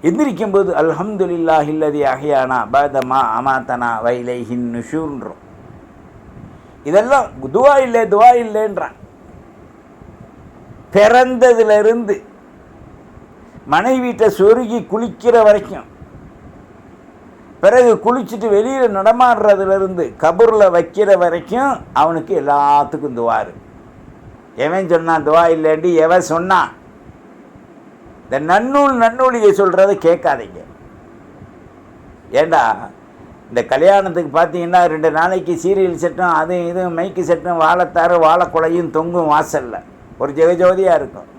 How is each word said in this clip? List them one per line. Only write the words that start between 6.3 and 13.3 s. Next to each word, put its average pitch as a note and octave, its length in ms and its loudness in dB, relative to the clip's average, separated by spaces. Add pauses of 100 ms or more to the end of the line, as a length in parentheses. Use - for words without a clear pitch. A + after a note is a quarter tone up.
இதெல்லாம் A3 420 0 (280)
துவா C4+ 240 4
இல்லை, A#3+ 240 0
துவா G#3+ 320 6
இல்லைன்றான். G#3+ 600 -4 (2000)
பிறந்ததுல A3+ 880 4
இருந்து A3 440 0 (1400)